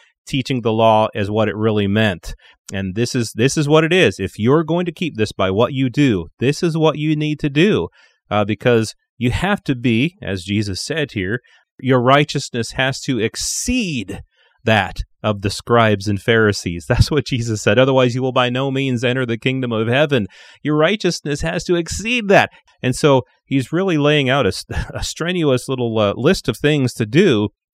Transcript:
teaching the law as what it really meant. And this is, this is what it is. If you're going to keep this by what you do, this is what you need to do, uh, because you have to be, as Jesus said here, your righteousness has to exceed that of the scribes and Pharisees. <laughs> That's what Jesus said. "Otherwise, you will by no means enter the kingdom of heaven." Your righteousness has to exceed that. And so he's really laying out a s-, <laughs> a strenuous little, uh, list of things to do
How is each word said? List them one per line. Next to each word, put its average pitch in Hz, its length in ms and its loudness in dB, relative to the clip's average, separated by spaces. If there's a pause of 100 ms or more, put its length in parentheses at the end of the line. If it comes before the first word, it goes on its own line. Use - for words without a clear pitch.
(260)
teaching 131 340 -2
the 110 120 0
law 110 420 4
as 104 160 -4
what 107 160 2
it 90 80 -4
really 107 320 2
meant. 101 480 0 (360)
And 98 240 -6
this 117 200 -2
is, 117 200 -2
this 117 220 0
is 147 100 0
what 156 160 4
it 156 100 0
is. 151 260 2
If 95 180 -6
you're 135 260 2
going 170 220 -2
to 175 60 -8
keep 160 240 -6
this 107 160 -2
by 95 200 -2
what 117 220 0
you 131 160 -2
do, 113 380 0 (120)
this 135 220 -2
is 165 160 0
what 156 200 2
you 151 180 -2
need 151 240 -4
to 156 100 -2
do, 143 380 2 (420)
uh, 104 160 0
because 113 480 0 (240)
you 120 140 0
have 196 320 -2
to 139 120 -2
be, 120 460 0
as 92 220 -6
Jesus 101 420 -4
said 147 280 -6
here, 101 260 -4 (400)
your 127 220 2
righteousness 135 720 0
has 135 280 -2
to 127 180 -4
exceed 135 1040 -4 (420)
that 101 340 0 (260)
of 107 180 -2
the 101 80 0
scribes 107 580 2
and 101 140 -2
Pharisees. 104 640 0
<laughs> - 40 -6
That's - 220 4
what 151 140 0
Jesus 117 360 -4
said. 107 180 4
"Otherwise, 131 360 4
you 127 60 -4
will 127 100 -2
by 123 180 0
no 131 220 -2
means 131 320 -2
enter 127 220 0
the 117 120 -4
kingdom 131 340 -2
of 110 160 0
heaven." 131 400 2 (360)
Your 151 140 0
righteousness 165 640 -2
has 165 240 -4
to 180 100 0
exceed 202 540 -4
that. 196 220 4 (320)
And 127 120 0
so 135 280 4 (220)
he's 131 280 -4
really 180 240 0
laying 143 320 2
out 135 160 2
a 95 40 2
s-, - 180 -6
<laughs> - 260 -6
a - 100 -6
strenuous 156 640 -2
little, 120 300 -2
uh, 104 180 2
list 151 320 0
of 117 100 0
things 143 360 2
to 117 120 -2
do 113 440 4 (240)